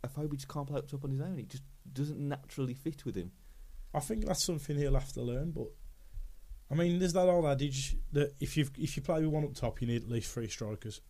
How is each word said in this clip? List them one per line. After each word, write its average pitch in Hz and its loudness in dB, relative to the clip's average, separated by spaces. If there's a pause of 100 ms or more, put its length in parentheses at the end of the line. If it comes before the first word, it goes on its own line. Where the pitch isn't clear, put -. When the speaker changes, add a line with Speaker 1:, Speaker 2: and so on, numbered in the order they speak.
Speaker 1:
Afobe 147 -2
just 139 -8
can't 143 -4
play 143 -2
up - -4
top 139 -6
on 139 -2
his 135 0
own. 180 -2
It 113 -8
just 135 -10 (280)
doesn't 143 -2
naturally 139 -2
fit 143 -6
with 104 -4
him. 92 -4 (640)
Speaker 2:
I 147 2
think 220 0
that's - 2
something 151 0
he'll 143 6
have 135 4
to 123 -4
learn, 127 0
but, 135 -4 (1000)
I 139 0
mean, 175 4
there's 180 4
that 180 8
old 175 8
adage 139 2 (160)
that 143 4
if 147 0
you, 147 6 (100)
if - -2
you 143 -4
play 160 2
with 156 4
one 151 2
up 139 -4
top, - -2
you 117 0
need 120 0
at - -8
least 117 -2
three 113 -4
strikers 107 -6